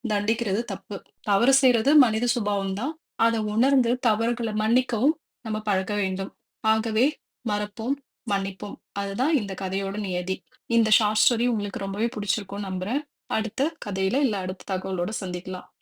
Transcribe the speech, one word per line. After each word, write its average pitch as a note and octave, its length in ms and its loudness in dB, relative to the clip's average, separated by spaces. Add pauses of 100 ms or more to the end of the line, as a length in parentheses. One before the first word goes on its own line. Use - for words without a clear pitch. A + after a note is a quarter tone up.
தண்டிக்கிறது G#3+ 540 0
தப்பு. - 380 -8 (200)
தவறு A3 320 4
செய்யறது B3 420 4
மனித A3+ 300 6
சுபாவம் G3+ 480 0
தான். B3 260 -4 (160)
அதை A3+ 240 2
உணர்ந்து A#3 600 2
தவறுகளை A3+ 540 0
மன்னிக்கவும் A3+ 640 2 (220)
நம்ம G#3+ 180 -4
பழக G3 340 -2
வேண்டும். F#3+ 420 -2 (240)
ஆகவே A3 600 0 (300)
மறப்போம், G#3 440 -2 (380)
மன்னிப்போம். G3 440 -4 (160)
அதுதான் G3+ 440 0
இந்த G3+ 260 -2
கதையோட G3 360 -2
நியதி. F#3+ 460 -4 (220)
இந்த A3+ 240 2
ஷார்ட் G#3+ 400 0
ஸ்டோரி A#3+ 180 0
உங்களுக்கு G3+ 320 -2
ரொம்பவே G3 260 -2
பிடிச்சிருக்கும்னு G#3 500 -4
நம்புறேன். G3+ 460 -2 (240)
அடுத்த A3 500 -2 (100)
கதையில F#3+ 280 0
இல்ல B3 240 0
அடுத்த F#3+ 400 -4
தகவலோட F#3 320 -2 (100)
சந்திக்கலாம். F3+ 460 -6 (160)